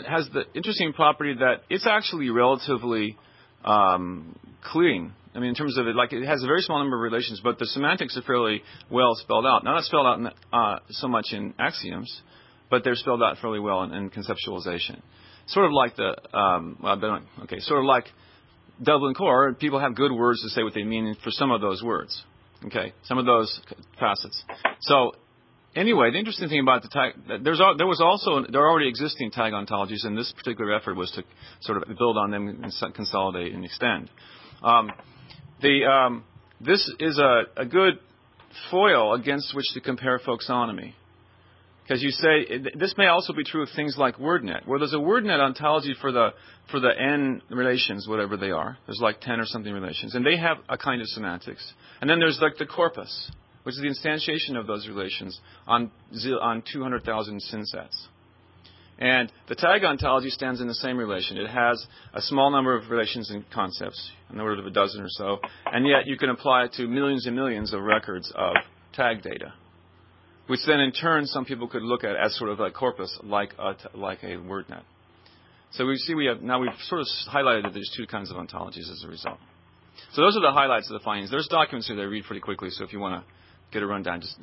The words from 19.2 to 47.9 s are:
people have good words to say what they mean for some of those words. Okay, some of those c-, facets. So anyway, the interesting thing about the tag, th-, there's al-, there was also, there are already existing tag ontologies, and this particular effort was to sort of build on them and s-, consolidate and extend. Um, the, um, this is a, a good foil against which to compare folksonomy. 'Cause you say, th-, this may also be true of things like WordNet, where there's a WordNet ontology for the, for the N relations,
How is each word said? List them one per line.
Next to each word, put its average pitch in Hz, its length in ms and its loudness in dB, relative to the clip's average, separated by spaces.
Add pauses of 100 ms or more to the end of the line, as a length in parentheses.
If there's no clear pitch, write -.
people 139 260 0
have 131 160 0
good 139 160 4
words 120 320 2
to 110 60 -10
say 117 120 0
what 107 140 -2
they 104 80 -2
mean 110 400 -2
for 117 80 -4
some 139 180 0
of 113 120 2
those 98 200 -2
words. 110 420 -6 (420)
Okay, 104 280 -6 (100)
some 127 140 -2
of 127 80 0
those 117 420 4
c-, - 80 -18 (240)
facets. - 440 -2 (380)
So 131 300 4 (640)
anyway, 175 360 4
the 151 60 -2
interesting 202 300 -4
thing 147 140 2
about 131 200 4
the 117 60 -14
tag, 131 260 -2 (140)
th-, 107 160 -6
there's 156 160 2
al-, 190 160 8
there 165 120 2
was 170 120 2
also, 170 500 4
there 135 120 4
are 151 80 8
already 156 180 4
existing 123 440 -4
tag 113 200 0
ontologies, 104 540 -4
and 107 120 -4
this 120 200 -6
particular 110 360 -4
effort 107 220 -2
was 90 160 -4
to 92 120 -10 (360)
sort 107 180 -4
of 95 200 -6
build 117 200 2
on 101 140 0
them 101 160 -4
and - 180 -10
s-, - 180 -8 (120)
consolidate 95 580 -2
and 92 120 -10
extend. 101 440 -4 (540)
Um, 117 280 4 (720)
the, 139 220 6
um, 127 400 4 (380)
this 175 280 2 (100)
is 147 200 2
a, 127 240 8 (140)
a 131 80 -2
good 180 300 6 (760)
foil 165 420 6
against 139 400 -2
which 135 200 -4
to - 80 -10
compare 127 380 0
folksonomy. 117 760 -4 (920)
'Cause 127 160 -2
you 139 100 0
say, 156 340 4
th-, 135 340 -6
this 190 180 -2
may 196 100 4
also 175 260 2
be 151 100 -4
true 156 180 -4
of 139 140 -6
things 147 220 -4
like 131 180 2
WordNet, 135 500 -2
where 135 140 -2
there's 143 140 -2
a 156 40 0
WordNet 190 440 2
ontology 143 580 2
for 135 140 -2
the, 117 160 4 (420)
for 143 80 -2
the 123 180 6
N 135 520 0
relations, 123 580 0